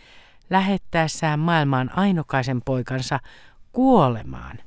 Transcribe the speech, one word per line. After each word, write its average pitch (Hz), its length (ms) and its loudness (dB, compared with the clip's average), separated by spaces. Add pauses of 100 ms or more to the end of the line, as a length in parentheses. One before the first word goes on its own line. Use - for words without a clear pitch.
(500)
lähettäessään 170 920 0
maailmaan 143 560 2
ainokaisen 139 720 0
poikansa 131 540 -4 (520)
kuolemaan 196 960 2